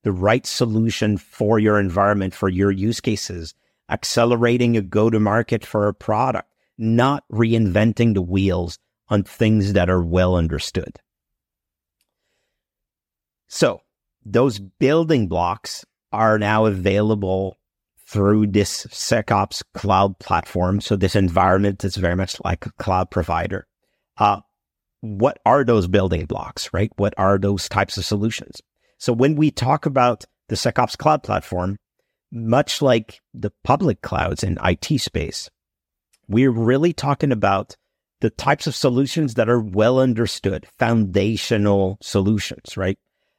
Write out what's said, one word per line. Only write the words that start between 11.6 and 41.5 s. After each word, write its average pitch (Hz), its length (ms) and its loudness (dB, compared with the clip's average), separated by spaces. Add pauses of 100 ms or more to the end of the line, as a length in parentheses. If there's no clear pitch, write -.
So - 360 -2 (440)
those 117 320 0
building 135 680 0
blocks 87 560 -6 (260)
are 110 260 2
now 107 300 2
available 98 920 0 (480)
through 104 440 2
this 101 380 0
SecOps - 760 -2 (100)
cloud 98 460 0
platform. 90 640 -2
So - 160 -2
this 95 180 0
environment 95 720 2
is 98 100 -6
very 90 220 -2
much 92 280 -6
like 87 220 -4
a - 60 -14
cloud 92 400 -4
provider. 87 560 -4 (500)
Uh, 101 220 2 (600)
what 110 460 -2
are 131 160 4
those 113 240 2
building 90 400 0
blocks, - 480 -10
right? 104 220 -2
What 101 220 0
are 98 200 4
those 98 300 -2
types 101 280 -2
of 95 80 -6
solutions? - 560 -4 (380)
So - 140 -2
when 131 220 2
we 151 160 2
talk 139 340 0
about 123 400 0 (220)
the - 80 -6
SecOps - 420 0
cloud 151 280 2
platform, 92 520 -4 (540)
much 117 500 -2
like 123 400 0 (140)
the 104 160 -6 (140)
public 143 360 0
clouds - 440 -4
in 92 160 -2
I 92 140 0
T - 220 -2
space, - 540 -8 (800)
we're 123 240 4
really 127 400 2
talking 143 400 -2
about 98 440 -2 (440)
the 110 100 0
types - 380 -4
of 139 80 -6
solutions 135 580 -2
that 113 140 0
are 120 100 2
well 107 400 0
understood, 113 720 -2 (100)
foundational 104 1200 0